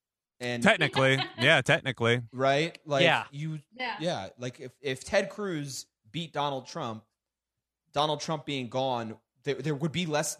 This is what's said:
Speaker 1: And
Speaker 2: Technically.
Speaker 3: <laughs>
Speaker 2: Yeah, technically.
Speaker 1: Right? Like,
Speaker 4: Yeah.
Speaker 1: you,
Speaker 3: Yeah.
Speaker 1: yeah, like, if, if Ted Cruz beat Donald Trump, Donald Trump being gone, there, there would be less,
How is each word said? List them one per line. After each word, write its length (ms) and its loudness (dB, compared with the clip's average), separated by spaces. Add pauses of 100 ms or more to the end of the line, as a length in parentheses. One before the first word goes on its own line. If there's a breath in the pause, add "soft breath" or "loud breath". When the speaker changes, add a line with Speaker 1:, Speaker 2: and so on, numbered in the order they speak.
(400)
Speaker 1:
And 220 -4
Speaker 2:
Technically. 560 4 (120)
Speaker 3:
<laughs> 100 -18
Speaker 2:
Yeah, 220 6
technically. 600 2 (100)
Speaker 1:
Right? 540 2
Like, 160 2
Speaker 4:
Yeah. 300 4
Speaker 1:
you, 260 -6 (200)
Speaker 3:
Yeah. 220 -6
Speaker 1:
yeah, 280 -4 (100)
like, 220 -8
if, 200 -14
if 240 -4
Ted 240 2
Cruz 580 -6 (260)
beat 200 -8
Donald 340 -2
Trump, 380 -8 (880)
Donald 280 0
Trump 260 -4
being 220 -4
gone, 480 -2 (280)
there, 120 0
there 180 -2
would 180 -2
be 140 -2
less, 340 0